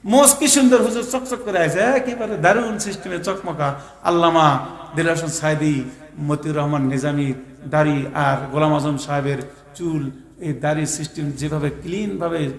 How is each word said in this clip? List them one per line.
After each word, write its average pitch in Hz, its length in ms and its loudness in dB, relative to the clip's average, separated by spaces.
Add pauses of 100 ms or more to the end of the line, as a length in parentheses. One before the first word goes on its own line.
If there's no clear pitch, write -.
মোজ 269 300 6
কি 302 120 0
সুন্দর 254 340 6
হুজুর, 226 300 0
চকচক 254 340 -4
করে 190 140 0
আছে, 165 200 2
একেবারে 240 580 0
দারুণ 214 400 2
সিস্টেমে 185 460 -8
চকমকা। 170 520 -4 (280)
আল্লামা 165 560 4 (360)
দিলওয়ার 165 260 2
হোসেন 160 180 -4
সাইদি, 151 440 0 (360)
মতিউর 147 360 -2
রহমান 147 260 0
নিজামী 139 520 0 (360)
দাড়ি 147 360 2 (100)
আর 139 220 2 (140)
গোলাম 151 240 2
আজম 143 220 0
সাহেবের 143 400 -2 (380)
চুল, 156 360 -4 (280)
এই 151 140 -4
দাড়ি 151 320 -2
সিস্টেম 151 460 -6
যেভাবে 147 380 -4
ক্লিনভাবে 170 880 -4